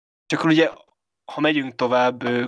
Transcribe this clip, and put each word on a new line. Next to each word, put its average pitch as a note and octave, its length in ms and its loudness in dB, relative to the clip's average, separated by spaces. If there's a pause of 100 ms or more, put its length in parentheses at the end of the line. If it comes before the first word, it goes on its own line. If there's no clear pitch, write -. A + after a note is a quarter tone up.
(260)
Csak - 180 -4
ugye, D#3+ 260 4 (640)
ha - 80 -10
megyünk D3 340 -2
tovább, B2 480 0
ö, A#2+ 260 -2